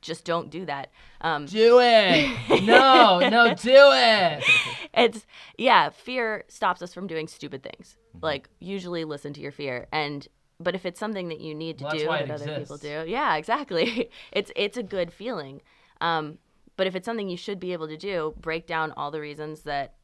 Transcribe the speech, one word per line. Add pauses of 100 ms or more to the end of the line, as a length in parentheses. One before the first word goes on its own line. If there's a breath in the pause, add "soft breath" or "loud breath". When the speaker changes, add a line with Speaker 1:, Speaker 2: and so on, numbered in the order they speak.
Speaker 1:
Just
don't
do
that. (320 soft breath)
Um,
Speaker 2:
Do
it.
Speaker 1:
<laughs>
Speaker 2:
No,
no,
do
it. (500 loud breath)
Speaker 1:
It's, (320 soft breath)
yeah,
fear
stops
us
from
doing
stupid
things. (200)
Speaker 3:
Mm-hmm.
Speaker 1:
Like, (100)
usually
listen
to
your
fear.
And, (340)
but
if
it's
something
that
you
need
to
Speaker 2:
Well,
that's
Speaker 1:
do
Speaker 2:
why
Speaker 1:
that
Speaker 2:
it
Speaker 1:
other (140)
people
Speaker 2:
exists.
Speaker 1:
do,
yeah,
exactly. (100)
<laughs>
It's,
it's
a
good
feeling. (400)
Um, (380)
but
if
it's
something
you
should
be
able
to
do,
break
down
all
the
reasons
that